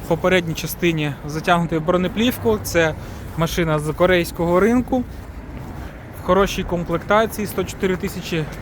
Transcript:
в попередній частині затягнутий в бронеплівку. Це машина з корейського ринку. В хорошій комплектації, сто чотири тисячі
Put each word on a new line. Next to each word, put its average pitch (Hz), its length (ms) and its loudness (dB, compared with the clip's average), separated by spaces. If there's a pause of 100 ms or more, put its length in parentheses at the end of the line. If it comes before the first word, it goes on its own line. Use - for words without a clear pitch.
в - 20 -6
попередній 170 460 2
частині 156 600 -2 (120)
затягнутий 165 540 2
в 156 60 -2
бронеплівку. 202 760 2
Це 165 300 2 (440)
машина 160 420 0
з 151 140 -2
корейського 175 680 2
ринку. 247 440 4 (1160)
В - 40 -14
хорошій 185 380 2
комплектації, 185 840 0
сто - 160 -2
чотири 185 320 -2
тисячі 170 500 -4 (160)